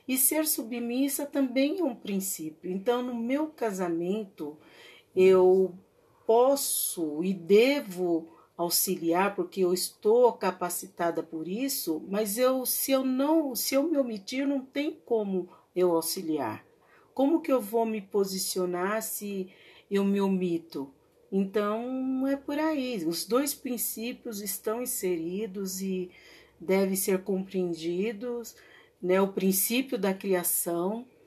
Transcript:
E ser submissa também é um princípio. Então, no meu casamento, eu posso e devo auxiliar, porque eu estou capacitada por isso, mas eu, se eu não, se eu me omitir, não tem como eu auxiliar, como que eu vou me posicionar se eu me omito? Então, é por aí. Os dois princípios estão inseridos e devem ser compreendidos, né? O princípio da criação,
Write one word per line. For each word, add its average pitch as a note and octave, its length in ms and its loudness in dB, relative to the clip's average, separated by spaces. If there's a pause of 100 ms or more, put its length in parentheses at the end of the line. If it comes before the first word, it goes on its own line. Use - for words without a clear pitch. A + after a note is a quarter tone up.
E C4 100 -2
ser D#4 300 2
submissa B3 800 -2
também C#4 540 0
é E4+ 40 0
um A#3+ 120 -2
princípio. F#3 720 -6
Então, A#3+ 320 -2
no B3 100 -6
meu B3+ 360 -2
casamento, F#3 1080 -4 (600)
eu F#3 580 8 (500)
posso A3 1000 2
e F#3+ 100 0
devo F3+ 920 4 (280)
auxiliar, F3 800 0
porque F#3 280 -2
eu F3+ 120 4
estou A3 580 4
capacitada F3 920 -4
por D#3+ 240 -8
isso, G3+ 600 -4
mas G#3 300 -2
eu, B3+ 260 2
se - 280 -2
eu C4 120 2
não, C#4 520 2
se - 180 -4
eu C#4 80 4
me D#4 160 0
omitir, B3+ 480 -2
não C#4 140 0
tem C#4+ 440 -4
como G3 440 0 (260)
eu F3+ 160 4
auxiliar, D#3 720 -2 (540)
como D4 220 4
que D#4 100 -4
eu C4 100 4
vou A3+ 240 -2
me A3 160 -4
posicionar F#3+ 1040 -2
se G3+ 480 -8 (400)
eu G3 140 2
me G3 160 2
omito? F3 680 -2 (440)
Então, A#3 960 -2
é C#4 80 0
por C#4+ 200 -6
aí. C4 480 -2
Os E3 220 -2
dois C4+ 260 0
princípios A#3+ 880 -6
estão G#3+ 400 -4
inseridos F#3+ 1000 -4
e F#3 300 -4 (480)
devem F#3+ 340 2
ser F#3+ 300 0
compreendidos, F#3+ 1300 -4 (480)
né? F#3 180 4
O G3 120 2
princípio G3 640 0
da F#3+ 160 0
criação, F#3 960 -2 (180)